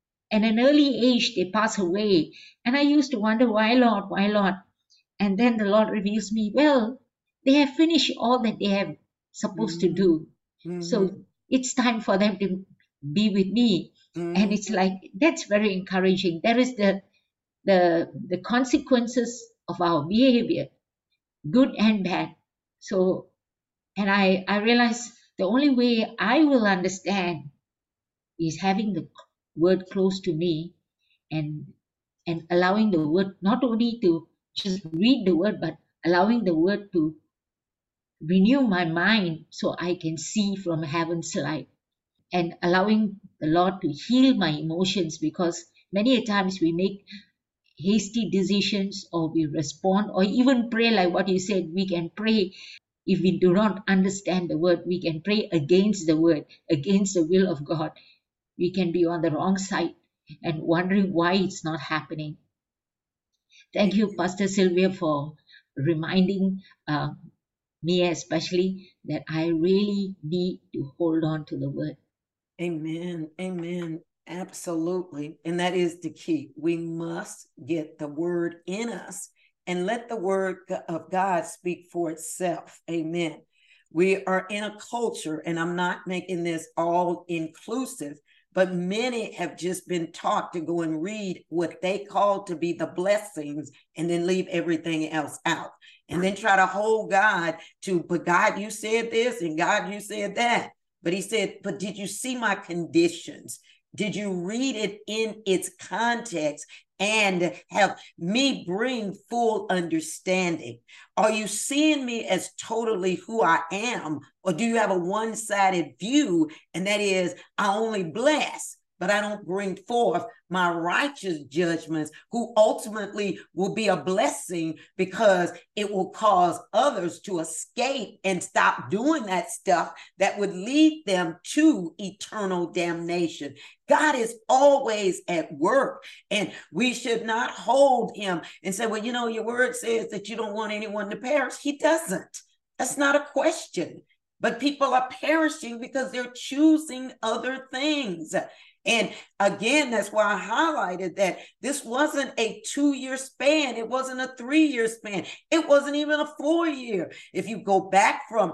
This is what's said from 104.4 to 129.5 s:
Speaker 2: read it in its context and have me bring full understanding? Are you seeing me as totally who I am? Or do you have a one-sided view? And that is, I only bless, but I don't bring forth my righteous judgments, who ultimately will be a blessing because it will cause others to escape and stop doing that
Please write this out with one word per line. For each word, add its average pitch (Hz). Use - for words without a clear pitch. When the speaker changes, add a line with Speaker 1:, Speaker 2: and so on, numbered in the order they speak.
Speaker 2:
read 233
it 208
in 214
its -
context 202
and 196
have 196
me 220
bring 214
full 226
understanding? 165
Are 214
you 214
seeing 294
me 233
as -
totally 214
who 226
I 165
am? 190
Or 185
do 170
you 226
have 208
a 185
one-sided 196
view? 196
And 180
that 208
is, 185
I 202
only 220
bless, 247
but 185
I 208
don't 208
bring 190
forth 233
my 180
righteous 175
judgments, 156
who 226
ultimately 208
will 190
be 214
a 180
blessing 170
because 185
it 208
will 190
cause 180
others 208
to 185
escape 240
and 185
stop 185
doing 247
that 185